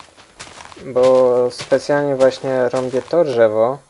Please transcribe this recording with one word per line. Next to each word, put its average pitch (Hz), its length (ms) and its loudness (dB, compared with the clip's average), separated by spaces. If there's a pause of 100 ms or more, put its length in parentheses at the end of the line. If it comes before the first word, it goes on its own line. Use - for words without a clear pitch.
(840)
Bo 127 680 2
specjalnie 143 640 -2
właśnie 131 540 0
rąbię 127 320 -4
to 170 220 0
drzewo 117 540 0 (120)